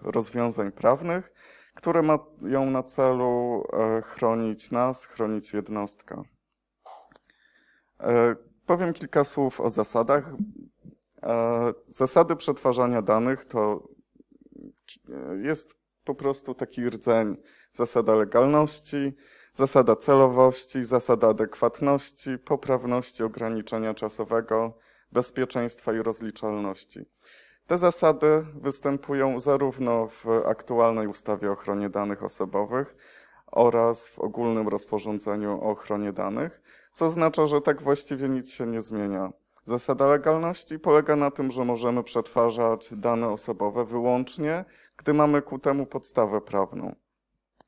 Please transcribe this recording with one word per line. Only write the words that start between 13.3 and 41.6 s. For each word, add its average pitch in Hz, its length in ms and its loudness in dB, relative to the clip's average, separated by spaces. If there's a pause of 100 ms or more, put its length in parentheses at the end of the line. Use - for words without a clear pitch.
to, 104 440 -2 (1200)
e, 67 280 -10
jest 147 400 -6 (280)
po 143 100 -4
prostu 135 400 -4
taki 120 340 -6
rdzeń. 113 480 0 (360)
Zasada 110 420 2
legalności, 139 1000 2 (380)
zasada 127 440 6
celowości, 131 880 4
zasada 117 440 4
adekwatności, 123 1120 0
poprawności, 127 840 -2
ograniczenia 110 720 -4
czasowego, 113 840 -2 (340)
bezpieczeństwa 123 800 -4
i 113 60 -2
rozliczalności. 104 1080 -8 (600)
Te 175 120 0
zasady 156 760 4
występują 139 840 -2
zarówno 131 640 0
w - 200 -18 (200)
aktualnej 113 600 2
ustawie 101 440 -4
o - 20 -2
ochronie 101 380 -4
danych 101 340 -4
osobowych 104 720 -4 (500)
oraz 117 640 2
w - 100 -16
ogólnym 110 500 -2
rozporządzeniu 104 840 -4
o 104 200 -2
ochronie 104 420 -4
danych, 104 500 -6 (300)
co - 120 -2
oznacza, 160 420 2
że 147 140 0
tak 147 220 0
właściwie 139 460 -2
nic 131 240 -4
się 123 140 -8
nie 113 140 -4
zmienia. 101 520 -6 (320)
Zasada 123 420 0
legalności 156 720 0
polega 151 380 4
na 143 140 2
tym, 139 200 -4
że 127 140 -4